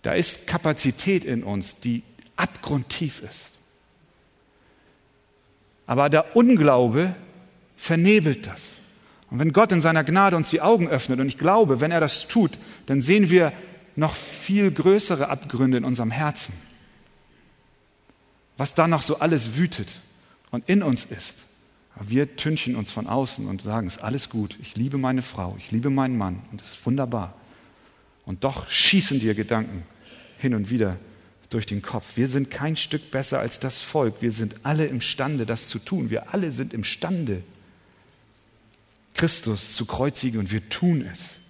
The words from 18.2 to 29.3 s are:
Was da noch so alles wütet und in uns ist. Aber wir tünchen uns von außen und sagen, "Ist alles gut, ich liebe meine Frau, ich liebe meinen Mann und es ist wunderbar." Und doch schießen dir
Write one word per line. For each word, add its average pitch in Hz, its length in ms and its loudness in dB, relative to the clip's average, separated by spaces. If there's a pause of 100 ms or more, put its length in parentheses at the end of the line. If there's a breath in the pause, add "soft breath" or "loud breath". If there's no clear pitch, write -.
Was 139 160 -4
da 165 140 4
noch 160 160 2
so 151 160 -2
alles 131 360 0
wütet - 460 -4 (480 soft breath)
und 120 180 -6
in 196 140 4
uns 139 220 0
ist. - 340 -12 (580)
Aber 104 140 -12
wir 143 260 0
tünchen 151 400 -2
uns 107 160 -6
von 110 160 -6
außen 120 400 -2
und 95 140 -6
sagen, 107 260 -4
"Ist - 120 -10
alles 120 300 -6
gut, 104 320 -6
ich - 140 -18
liebe 139 220 -2
meine 131 240 0
Frau, 95 360 -8
ich - 140 -14
liebe 117 180 -2
meinen 131 280 0
Mann 95 240 -4 (100)
und 107 100 -14
es - 100 -20
ist - 140 -16
wunderbar." 120 480 -2 (920 soft breath)
Und 95 180 -8
doch - 260 -4
schießen - 520 2
dir 110 120 0